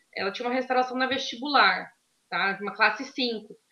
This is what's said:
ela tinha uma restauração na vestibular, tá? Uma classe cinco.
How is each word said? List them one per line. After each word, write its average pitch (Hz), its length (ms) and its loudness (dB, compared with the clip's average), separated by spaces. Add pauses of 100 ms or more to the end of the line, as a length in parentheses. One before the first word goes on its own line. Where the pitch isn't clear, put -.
(160)
ela 196 160 -2
tinha 240 160 -6
uma 247 80 0
restauração 254 420 0
na 254 100 0
vestibular, 240 800 2 (420)
tá? 185 320 0
Uma 202 120 -6
classe 214 320 2
cinco. 233 500 -4 (160)